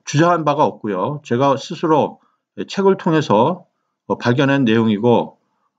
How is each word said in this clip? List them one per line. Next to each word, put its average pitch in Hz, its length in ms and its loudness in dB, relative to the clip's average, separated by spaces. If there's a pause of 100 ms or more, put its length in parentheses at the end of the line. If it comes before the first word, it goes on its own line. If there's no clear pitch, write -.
주장한 165 400 0
바가 147 200 0
없고요. 107 600 -4
제가 131 320 0
스스로 156 640 -2 (480)
책을 196 300 0
통해서, 156 640 0 (420)
어, 120 120 -4
발견한 139 460 0
내용이고, 110 760 0 (400)